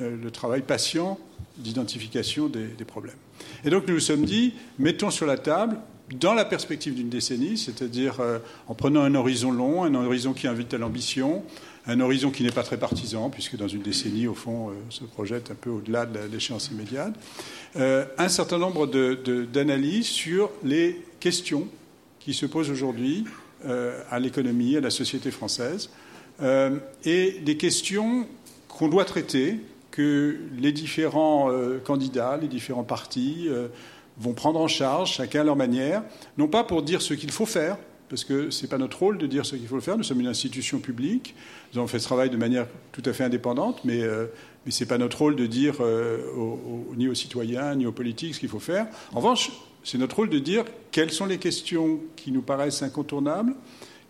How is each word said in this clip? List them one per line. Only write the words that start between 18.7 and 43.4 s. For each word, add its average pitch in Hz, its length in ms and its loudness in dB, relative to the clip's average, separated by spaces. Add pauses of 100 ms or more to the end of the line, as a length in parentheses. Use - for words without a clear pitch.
de, 131 380 4
de, 123 200 0
d'analyses 143 640 2
sur 190 440 0 (140)
les 170 360 2 (200)
questions 175 480 0 (500)
qui 143 160 -6
se 151 100 -2
posent 143 260 -2
aujourd'hui, 135 540 -2 (400)
euh, 123 460 -4
à 123 80 -2
l'économie, 127 580 2
à 151 40 4
la 127 100 2
société 135 400 -2
française, 123 600 -4 (520)
euh, 135 340 4 (280)
et 185 400 2
des 151 120 2
questions 208 720 0 (420)
qu'on - 200 0
doit 180 160 6
traiter, 170 560 0 (320)
que 147 460 4 (200)
les 143 140 4
différents, 147 800 4
euh, 127 280 0
candidats, 131 640 0
les 151 80 -2
différents 123 360 -4
partis, 131 640 -4
euh, 123 200 -2 (500)
vont 117 160 -2
prendre 160 260 2
en 160 80 2
charge, 151 440 2
chacun 135 280 0
à 151 40 4
leur 147 120 6
manière, 135 460 2 (340)
non 147 100 4
pas 180 160 4
pour 165 200 2
dire 156 180 0
ce - 140 -2
qu'il 147 160 -6
faut 220 160 0
faire, 185 320 0 (320)
parce 127 140 -6
que 143 260 0
c'est - 160 -6
pas 139 100 -4
notre 131 220 -2
rôle 196 200 4
de 156 80 -2
dire 135 200 0
ce 139 100 -6
qu'il 117 120 -8
faut 127 120 -2
faire, 180 160 -2
nous 220 60 0
sommes 127 180 0
une 123 60 2
institution 123 520 -2
publique, 139 560 -2 (380)
nous 120 60 -2
avons 120 80 0
fait 117 140 -2
ce - 40 -4
travail 131 240 4
de 123 80 0
manière 117 300 2 (260)
tout 127 140 -12
à 123 60 0
fait 131 120 0
indépendante, 123 600 0